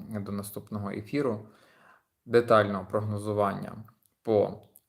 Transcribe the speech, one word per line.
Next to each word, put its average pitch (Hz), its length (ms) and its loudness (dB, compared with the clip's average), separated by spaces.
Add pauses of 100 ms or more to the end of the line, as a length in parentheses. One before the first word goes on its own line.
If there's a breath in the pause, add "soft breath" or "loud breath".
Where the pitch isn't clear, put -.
до 101 220 -6
наступного 101 600 -8
ефіру 110 560 -4 (800 loud breath)
детального 107 600 4
прогнозування 104 880 -2 (500)
по 101 380 2 (280)